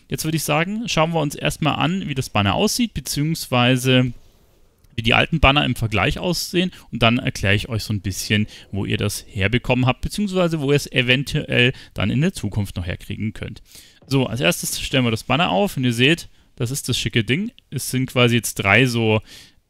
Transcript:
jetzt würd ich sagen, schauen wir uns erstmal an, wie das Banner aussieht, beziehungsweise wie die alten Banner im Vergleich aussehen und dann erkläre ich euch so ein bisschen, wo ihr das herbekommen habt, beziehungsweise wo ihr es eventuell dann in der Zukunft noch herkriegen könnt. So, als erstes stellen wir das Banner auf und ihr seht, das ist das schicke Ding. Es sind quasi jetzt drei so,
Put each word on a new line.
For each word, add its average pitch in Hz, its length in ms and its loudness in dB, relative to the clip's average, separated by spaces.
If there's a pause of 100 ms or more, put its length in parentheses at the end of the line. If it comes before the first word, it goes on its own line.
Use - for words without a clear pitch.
jetzt - 160 -4
würd 160 120 0
ich 156 80 -2
sagen, 185 440 0
schauen 160 240 2
wir 165 80 0
uns 147 160 -2
erstmal - 400 -2
an, 170 320 0
wie 147 80 -4
das 131 140 -4
Banner 101 240 2
aussieht, 220 400 0
beziehungsweise 127 1200 2 (840)
wie 117 80 -6
die 117 120 4
alten 135 240 0
Banner 139 260 4
im 127 100 -2
Vergleich 110 440 -2
aussehen 180 520 -2 (200)
und 117 120 -2
dann 117 160 4
erkläre 101 360 0
ich 110 120 -2
euch 107 160 -4
so - 100 -4
ein 101 80 -2
bisschen, 107 460 0 (240)
wo 101 140 -4
ihr 107 120 -2
das 104 300 -4
herbekommen 123 580 0
habt, 127 160 0
beziehungsweise 185 580 -2
wo 139 120 0
ihr 143 40 6
es - 160 0
eventuell 127 840 2 (200)
dann 95 160 0
in 120 120 0
der 185 120 0
Zukunft 101 420 -6
noch 87 100 -6
herkriegen 101 480 -8
könnt. - 280 -12 (460)
So, 135 180 2
als 117 160 -4
erstes - 400 -2
stellen 131 240 0
wir 117 60 0
das 110 120 -4
Banner 147 280 0
auf 190 260 0
und 131 80 0
ihr 120 80 2
seht, 135 360 2 (260)
das 120 160 -4
ist - 180 -6
das 123 80 -2
schicke - 260 0
Ding. 160 280 -2 (180)
Es - 220 -8
sind 127 160 -2
quasi 120 280 4
jetzt - 200 -2
drei 107 320 4
so, 113 340 2 (480)